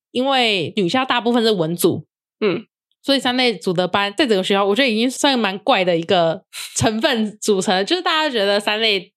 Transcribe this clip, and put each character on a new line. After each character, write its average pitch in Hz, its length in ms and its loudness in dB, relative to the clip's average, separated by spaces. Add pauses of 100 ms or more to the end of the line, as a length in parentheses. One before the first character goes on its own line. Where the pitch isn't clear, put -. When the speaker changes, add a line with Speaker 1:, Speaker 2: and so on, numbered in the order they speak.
Speaker 1:
因 254 160 -2
为 226 500 0
女 185 140 0
校 262 160 0
大 247 160 -2
部 233 100 0
分 233 120 2
是 226 80 2
文 170 240 -2
组， - 320 -2 (360)
Speaker 2:
嗯。 208 220 -2 (380)
Speaker 1:
所 277 120 0
以 269 40 0
三 247 180 -2
类 247 180 0
组 185 160 -4
的 180 160 0
班 202 300 0
在 320 80 2
整 220 100 2
个 185 80 0
学 202 120 0
校， 202 100 2
我 202 100 2
觉 247 60 2
得 269 80 2
已 214 80 0
经 233 120 0
算 269 280 0
蛮 202 220 0
怪 202 260 2
的 175 100 2
一 165 60 0
个 170 400 2 (340)
成 220 240 0
分 220 400 -2
组 196 220 0
成 208 140 0
了， 196 100 0
就 320 100 0
是 359 60 -4
大 330 220 -2
家 311 40 -2
觉 233 160 -2
得 202 160 0
三 214 220 -2
类 202 360 -2